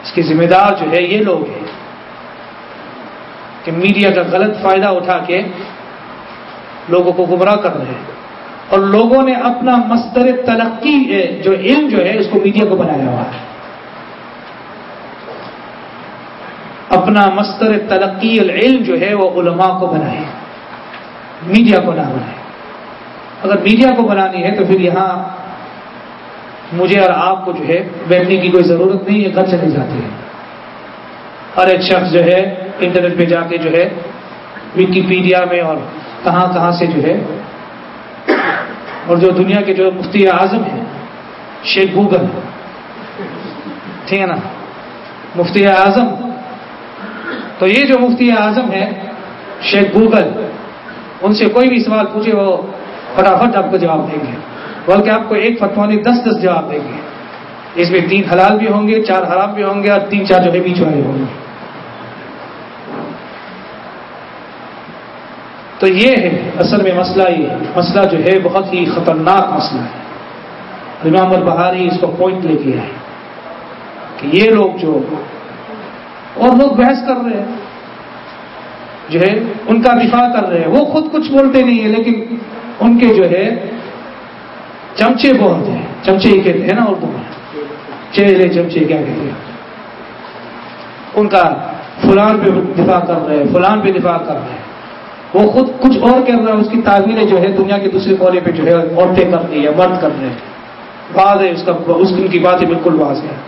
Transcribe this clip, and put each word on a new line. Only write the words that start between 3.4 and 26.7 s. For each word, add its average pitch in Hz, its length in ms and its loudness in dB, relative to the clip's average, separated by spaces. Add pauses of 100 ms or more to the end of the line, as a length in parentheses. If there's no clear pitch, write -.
کہ 170 80 -6
میڈیا 190 440 2
کا 180 160 2
غلط 208 300 0
فائدہ 190 260 4 (100)
اٹھا 180 200 0 (100)
کے 180 140 0 (1500)
لوگوں 175 240 4
کو 180 120 2
گمراہ 180 380 2
کر 175 140 0
رہے 135 80 -6
ہیں، 127 200 -10 (640)
اور 196 100 4 (120)
لوگوں 233 320 6
نے 262 100 2 (160)
اپنا 247 260 2 (120)
مصدر 240 380 0 (200)
تلقی، 233 520 0 (460)
جو 190 100 2
علم 262 360 2
جو 196 160 2
ہے، 202 140 0
اس 196 120 2
کو 208 120 2
میڈیا 202 260 4
کو 185 60 2
بنایا 147 340 0
ہوا 120 140 -2
ہے۔ - 200 -10 (3500)
اپنا 214 260 4 (100)
مصدر 208 380 0 (180)
تلقی 196 500 0
العلم 220 440 4
جو 170 180 0
ہے، 196 120 0
وہ 196 140 2 (120)
علماء 175 400 2
کو 185 80 0
بنائے، 156 340 -2 (1300)
میڈیا 208 380 6
کو 165 80 0
نہ 160 200 -2
بنائے۔ 120 240 -8 (1040)
اگر 196 200 2
میڈیا 226 320 6
کو 233 80 2
بنانی 190 400 0
ہے 190 140 2
تو 196 80 2
پھر 185 160 4
یہاں 185 280 2 (1600)